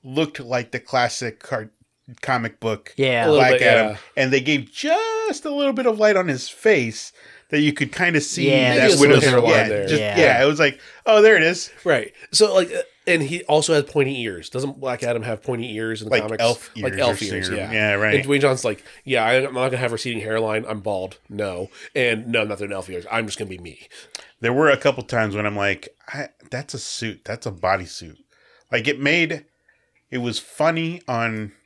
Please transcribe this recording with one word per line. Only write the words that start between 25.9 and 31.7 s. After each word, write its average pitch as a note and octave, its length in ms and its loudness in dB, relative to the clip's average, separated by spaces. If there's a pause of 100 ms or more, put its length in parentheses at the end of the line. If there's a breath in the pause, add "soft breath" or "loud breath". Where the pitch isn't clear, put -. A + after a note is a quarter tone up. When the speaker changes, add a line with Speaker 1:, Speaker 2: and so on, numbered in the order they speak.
Speaker 1:
I, C#3+ 200 -10 (220)
"That's B2+ 240 -10
a A#2 40 -10
suit. - 460 -10
That's A2+ 220 -10
a A2+ 60 -6
bodysuit." F#2 640 -4 (560 soft breath)
Like, A#2+ 160 -2
it C#3 100 -2
made, D#3 460 0 (680)
it B2+ 80 -6
was A#2+ 200 -4
funny E3 680 -4
on A2+ 460 -4 (140)